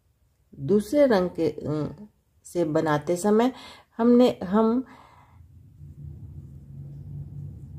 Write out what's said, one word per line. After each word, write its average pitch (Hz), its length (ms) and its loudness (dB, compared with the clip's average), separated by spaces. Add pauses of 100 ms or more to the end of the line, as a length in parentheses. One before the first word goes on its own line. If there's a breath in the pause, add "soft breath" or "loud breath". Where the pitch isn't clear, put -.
(600)
दूसरे 208 460 2
रंग 190 240 2
के, 165 200 -2
अ, 151 580 -6 (360)
से 175 220 -2
बनाते 156 500 0
समय 214 380 2 (440 loud breath)
हमने, 240 460 6
हम 226 420 2 (3000 soft breath)